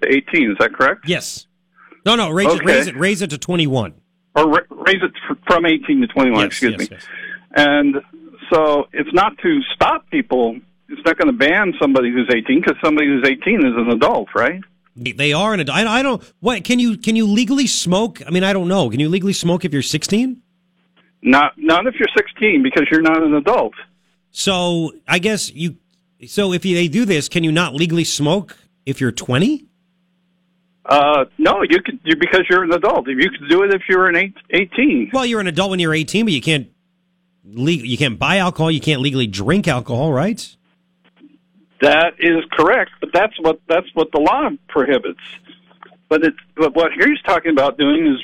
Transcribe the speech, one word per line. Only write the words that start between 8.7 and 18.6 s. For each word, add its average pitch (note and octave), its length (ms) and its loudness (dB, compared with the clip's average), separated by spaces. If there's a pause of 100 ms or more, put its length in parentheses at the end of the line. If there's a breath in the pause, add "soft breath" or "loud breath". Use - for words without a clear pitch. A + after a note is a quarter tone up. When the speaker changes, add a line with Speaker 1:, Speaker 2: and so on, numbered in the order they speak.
Speaker 1:
it's D3 200 -6
not G3 260 0
to D#3 220 0 (120)
stop D4+ 380 0
people. B2 480 -2 (300)
It's C#3+ 160 -14
not E3 120 2
gonna E3+ 160 2
ban E3+ 480 0
somebody C3 300 2
who's B2 200 -2
eighteen B2+ 300 0
'cause - 220 0
somebody D3+ 240 2
who's C3+ 200 0
eighteen D#3+ 380 0
is B2 100 0
an A#2 140 0
adult, A#2+ 460 0
right? D#3 260 -2 (340)
Speaker 2:
They, A#2+ 180 -10
they C#3+ 200 0
are G#3 200 0
an F3+ 80 -2
adult. C#3 160 -4
I, A3+ 220 0
I C4+ 40 0
don't. B3+ 180 -2 (200 loud breath)
What G#3 220 -2
can B3 140 0
you, A#3+ 200 0
can A3 180 -2
you A3+ 100 2
legally B3 420 2
smoke? F#3+ 600 -2
I - 20 -12
mean, F3+ 140 0
I G3 100 0
don't F3+ 140 -2